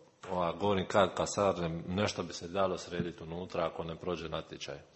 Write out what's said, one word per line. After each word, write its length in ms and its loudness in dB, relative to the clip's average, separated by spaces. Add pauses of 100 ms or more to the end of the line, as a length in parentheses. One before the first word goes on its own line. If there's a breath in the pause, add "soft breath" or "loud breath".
(300)
ova 220 2
gornji 340 2
kat 300 6
kasarne, 720 2
nešto 340 0
bi 100 -8
se 160 -10
dalo 300 0
srediti 440 -4
unutra 440 -2
ako 180 -6
ne 120 -6
prođe 320 -4
natječaj. 500 -8 (180)